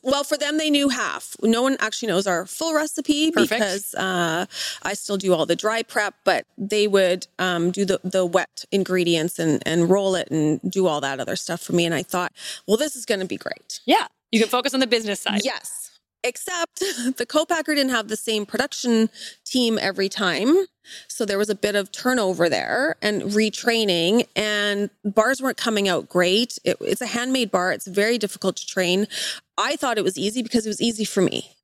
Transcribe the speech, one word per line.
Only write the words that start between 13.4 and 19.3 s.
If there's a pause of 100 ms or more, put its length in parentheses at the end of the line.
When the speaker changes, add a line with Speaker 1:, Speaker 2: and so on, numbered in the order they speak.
Speaker 2:
Yeah. (240)
You
can
focus
on
the
business
side.
Speaker 1:
Yes. (460)
Except
<laughs>
the
co-packer
didn't
have
the
same
production (360)